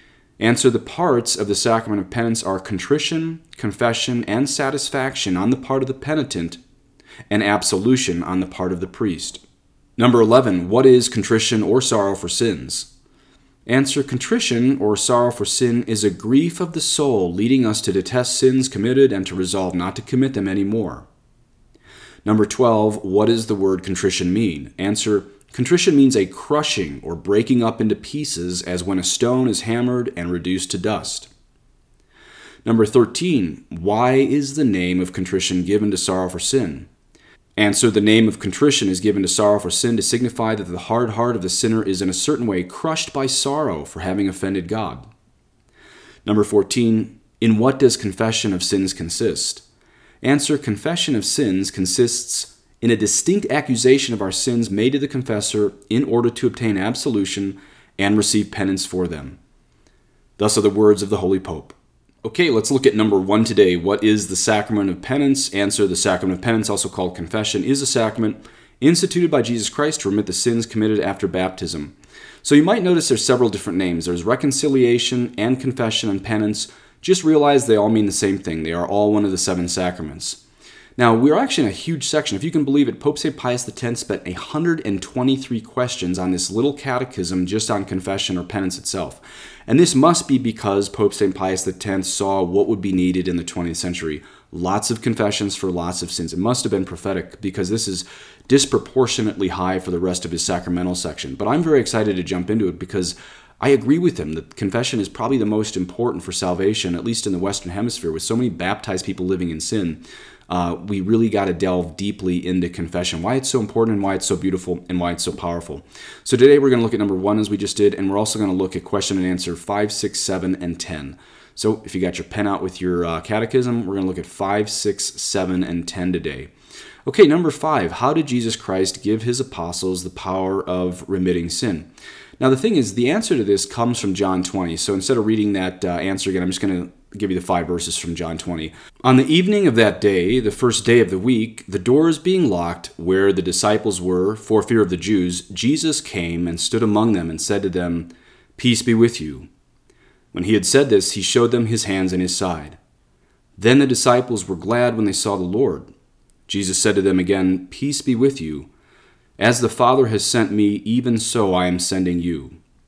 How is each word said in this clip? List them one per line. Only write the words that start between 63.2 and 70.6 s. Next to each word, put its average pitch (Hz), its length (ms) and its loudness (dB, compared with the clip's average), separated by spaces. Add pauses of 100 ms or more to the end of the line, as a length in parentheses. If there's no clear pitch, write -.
today. 101 320 6
What 95 280 0
is 107 240 4
the 95 80 -4
sacrament 104 540 0
of 90 140 -6
penance? 139 500 0
Answer, 101 320 0
"The 90 100 -2
sacrament 92 440 0
of - 40 -12
penance, 113 240 0
also 101 220 -4
called 92 260 -4
confession, 101 480 -4
is 139 200 0
a - 20 -4
sacrament 110 580 -2 (380)
instituted 170 480 2
by 139 140 2
Jesus 113 260 -2
Christ 151 320 -2
to - 80 -2
remit 101 160 0
the 90 80 -6
sins 117 320 0